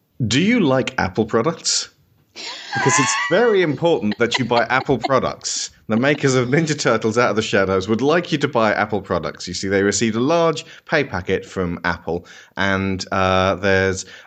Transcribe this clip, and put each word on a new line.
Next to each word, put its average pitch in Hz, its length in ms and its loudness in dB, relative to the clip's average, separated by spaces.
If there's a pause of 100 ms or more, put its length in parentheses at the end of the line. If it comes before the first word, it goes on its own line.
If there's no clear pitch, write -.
(240)
Do 113 160 2
you 220 200 2
like 131 400 0
Apple 98 260 0
products? - 640 -2 (840)
Because - 260 2
it's - 140 0 (160)
very 208 320 4
important 147 560 0
that 117 200 0
you 127 60 0
buy 117 260 2
Apple 127 280 0
products. - 720 -2 (180)
The 110 80 0
makers 135 400 2
of 123 120 0
Ninja 151 300 0
Turtles 113 400 0
Out 120 120 2
of 104 60 0
the 107 60 0
Shadows 95 460 0
would 110 140 0
like 165 280 0
you 156 80 -2
to 139 80 0
buy 113 280 2
Apple 104 280 -2
products. 82 460 -6
You 90 60 -8
see, 98 120 -6
they 98 160 2
received 104 320 0
a 113 60 -2
large 165 440 0 (200)
pay 156 180 0
packet 95 420 -4
from 87 380 -6
Apple, 85 440 -4 (300)
and, 98 540 -2
uh, 95 460 2
there's 95 480 0 (220)